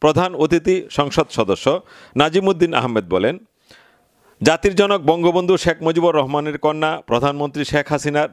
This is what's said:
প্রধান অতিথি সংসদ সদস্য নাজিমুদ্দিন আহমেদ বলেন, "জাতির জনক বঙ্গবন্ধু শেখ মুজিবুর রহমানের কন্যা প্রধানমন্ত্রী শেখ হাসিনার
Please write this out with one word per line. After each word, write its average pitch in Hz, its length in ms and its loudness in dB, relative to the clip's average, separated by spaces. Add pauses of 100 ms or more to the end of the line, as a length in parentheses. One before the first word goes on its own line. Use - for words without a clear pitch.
প্রধান 170 340 2
অতিথি 165 560 0
সংসদ 143 400 -2
সদস্য 117 500 -2 (360)
নাজিমুদ্দিন 165 580 2
আহমেদ 117 340 -2
বলেন, 98 300 0 (1040)
"জাতির 170 320 2
জনক 202 260 2
বঙ্গবন্ধু 175 560 2
শেখ 165 260 -2
মুজিবুর 165 320 0
রহমানের 147 440 -2
কন্যা 156 480 -2
প্রধানমন্ত্রী 143 580 -2
শেখ 147 240 -2
হাসিনার 147 440 -2